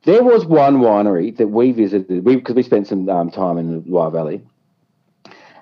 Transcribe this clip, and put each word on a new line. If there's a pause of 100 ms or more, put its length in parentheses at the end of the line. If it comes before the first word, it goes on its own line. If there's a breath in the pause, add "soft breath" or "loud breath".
There
was
one
winery
that
we
visited,
we,
'cause
we
spent
some,
um,
time
in
the
Loire
Valley, (1200 loud breath)